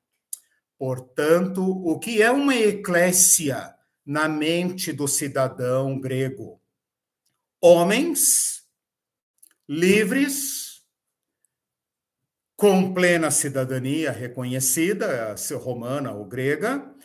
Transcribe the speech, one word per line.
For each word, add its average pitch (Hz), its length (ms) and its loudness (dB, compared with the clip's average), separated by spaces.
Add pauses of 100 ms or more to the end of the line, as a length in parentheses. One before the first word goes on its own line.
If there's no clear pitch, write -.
(800)
Portanto, 160 840 0
o 185 360 -2
que 220 240 0
é 226 80 6
uma 277 260 2
eclésia 175 1200 2 (300)
na 151 220 0
mente 165 640 -2
do 143 160 -4
cidadão 135 920 -2
grego? 131 580 -6 (1040)
Homens 190 1040 4 (1040)
livres, 202 1120 0 (1700)
com 185 360 4
plena 175 380 2
cidadania 135 840 -2
reconhecida, 127 1200 -4
se - 180 -8
romana 120 580 -6
ou 104 120 -12
grega, 151 680 -4 (120)